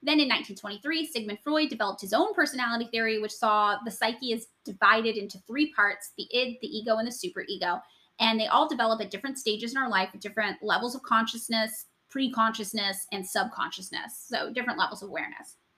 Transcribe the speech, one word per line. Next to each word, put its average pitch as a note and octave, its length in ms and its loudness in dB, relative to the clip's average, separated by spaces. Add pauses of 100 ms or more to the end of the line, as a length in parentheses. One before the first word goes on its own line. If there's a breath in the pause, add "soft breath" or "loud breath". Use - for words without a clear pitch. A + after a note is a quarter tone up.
Then D4+ 160 4
in C#4+ 100 6
nineteen A3 280 0
twenty-three, C#4+ 500 -4
Sigmund G#3+ 380 -6
Freud D#4 240 2
developed G3+ 320 -4
his G3 140 -4
own F#4+ 180 4
personality B3 540 0
theory, A3+ 340 0
which G#3+ 120 -4
saw G#3 520 4
the A3+ 60 -6
psyche A#3+ 420 -2
is A3+ 140 -4 (180)
divided A3 540 4
into G3+ 220 -8
three D4 340 0
parts, - 420 2
the G#3 180 -10
id, B3 280 0
the A3 60 -6
ego, A3 280 0
and A3 100 -2
the A#3+ 60 -6
superego. F#3 720 -4 (360 soft breath)
And A3+ 220 4
they A3 60 0
all D4 200 6
develop A3+ 360 2
at G3 80 -8
different C4+ 280 -6
stages A3+ 340 -2
in C4+ 60 -2
our B3+ 120 0
life, F#3+ 240 2
at - 80 -16
different G#3 400 -4
levels A3+ 320 2
of C4 80 -10
consciousness, A3+ 840 0 (240)
pre-consciousness, A3 1040 0
and F#3+ 140 -4
subconsciousness. - 1000 -4
So - 240 -4
different A#3+ 280 -4
levels F#3 240 0
of G3+ 80 -12
awareness. - 460 -10 (220)